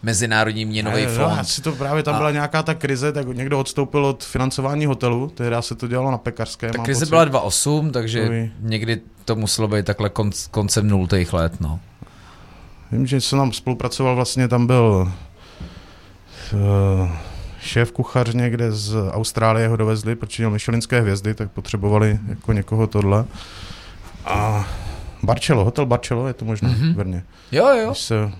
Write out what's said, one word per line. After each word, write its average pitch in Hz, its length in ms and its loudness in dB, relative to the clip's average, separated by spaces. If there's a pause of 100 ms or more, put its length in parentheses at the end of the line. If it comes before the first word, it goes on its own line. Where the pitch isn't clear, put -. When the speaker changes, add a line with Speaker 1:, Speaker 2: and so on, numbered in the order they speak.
Speaker 1:
Mezinárodní 110 600 0
měnový 107 400 0
Speaker 2:
Ne, 117 80 -2
jo, 117 40 0
Speaker 1:
fond. 156 220 2
Speaker 2:
asi - 220 -4
to 160 100 -2
právě 139 320 -2
tam 147 120 0
Speaker 1:
A - 20 0
Speaker 2:
byla 151 140 2
nějaká 147 320 0
ta 160 100 -2
krize, 143 400 -2
tak 143 140 -4
někdo 131 320 -2
odstoupil 143 460 0
od 135 180 -2
financování 135 640 -2
hotelu, 127 420 0
tehdy 120 320 -4
se 117 160 -6
to 123 120 -6
dělalo 127 240 0
na 123 60 -2
Pekařském, 113 540 -6
Speaker 1:
Ta 117 60 -4
Speaker 2:
mám 117 80 -4
Speaker 1:
krize 131 140 0
Speaker 2:
pocit. 156 100 -2
Speaker 1:
byla 165 160 8
dva 131 160 2
osm, 147 500 0
takže 113 380 -2
Speaker 2:
Uj. 113 300 -2
Speaker 1:
někdy 110 420 -2 (240)
to 113 100 0
muselo 110 320 0
být 104 180 2
takhle 104 240 0
konc-, - 420 -2
koncem 104 360 2
nultých 92 460 2
let, 82 280 2
no. 80 180 -2 (1120)
Speaker 2:
Vím, 123 160 0
že 131 140 2
jsem 139 180 2
tam 135 140 2
spolupracoval, 127 640 -2
vlastně 127 320 0
tam 120 200 4
byl, 107 440 6 (1400)
eh, 98 560 4 (520)
šéf 117 300 0
kuchař 123 420 0
někde 117 380 0
z 107 240 -2 (160)
Austrálie, 110 560 2
ho 113 80 2
dovezli, 110 400 0
protože 117 280 -6
měl 110 80 2
michelinské 117 500 0
hvězdy, 101 320 0
tak 107 180 -6
potřebovali 104 760 2
jako - 260 -2
někoho 110 340 2
tohle. 104 380 2 (1000)
A 104 420 0 (560)
Barcelo, 110 400 2
hotel 120 220 0
Barcelo, 120 420 -2
je 127 60 -6
to - 120 -10
možná 110 240 0
Speaker 1:
Mhm. 131 240 2
Speaker 2:
v - 20 0
Brně. 92 280 -4 (280)
Speaker 1:
Jo, 208 160 4
jo. 226 220 4
Speaker 2:
Když 262 120 -6
se, 107 380 0